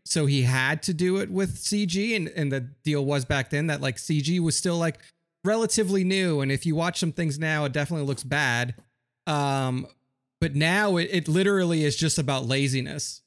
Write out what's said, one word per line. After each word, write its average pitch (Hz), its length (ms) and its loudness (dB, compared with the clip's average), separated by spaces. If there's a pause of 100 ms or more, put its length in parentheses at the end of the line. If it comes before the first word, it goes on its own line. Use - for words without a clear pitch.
So 156 220 0
he 139 160 4
had 131 400 2
to 185 140 -4
do 180 220 0
it 196 120 -4
with 185 300 -2
C 208 260 -2
G. 202 300 0
And, 165 140 -2
and 147 220 -2
the 135 100 -2
deal 143 440 -2
was 139 180 0
back 135 280 -2
then 151 160 0
that, 143 140 -2
like, 135 180 -4
C 156 220 0
G 170 180 0
was 165 180 0
still, 170 200 0
like, 165 200 -2 (480)
relatively 208 580 2
new. 180 380 2
And 135 100 0
if 139 140 -2
you 160 100 2
watch 170 240 0
some 165 120 0
things 156 260 -2
now, 156 280 0
it 135 60 -2
definitely 147 360 -2
looks 139 160 -4
bad. 127 500 0 (540)
Um, 135 580 0 (560)
but 156 140 0
now 180 420 2
it, 170 140 0
it 170 160 0
literally 180 560 2
is 147 120 2
just 160 220 0
about 131 300 0
laziness. 135 800 -2